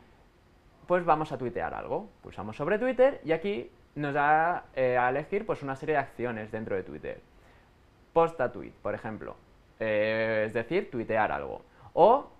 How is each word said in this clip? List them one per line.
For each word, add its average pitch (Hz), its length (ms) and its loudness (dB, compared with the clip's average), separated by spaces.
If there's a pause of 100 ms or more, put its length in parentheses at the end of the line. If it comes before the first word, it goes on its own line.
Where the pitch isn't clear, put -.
(880)
pues, 180 180 2
vamos 156 280 2
a 127 60 -6
tuitear 87 360 -4
algo. 113 340 -6 (140)
Pulsamos 104 340 -10
sobre 175 220 0
Twitter 254 460 2
y 151 80 2
aquí 202 400 -4 (240)
nos 143 180 -2
da, 156 600 4
eh, 127 220 2
a 123 120 4
elegir, 143 360 -2
pues, 147 200 -4
una 135 100 -4
serie 151 220 -2
de 139 40 2
acciones 117 520 -6
dentro 110 240 -4
de 92 80 -4
Twitter. 73 360 -10 (920)
Post 165 280 2
a 123 120 -2
tweet, 71 180 -12 (100)
por 104 140 -4
ejemplo. 101 400 -8 (460)
Eh, 110 680 0
es 110 60 -6
decir, 156 400 -2
tuitear 107 400 0
algo. 69 300 -8 (320)
O, 220 460 6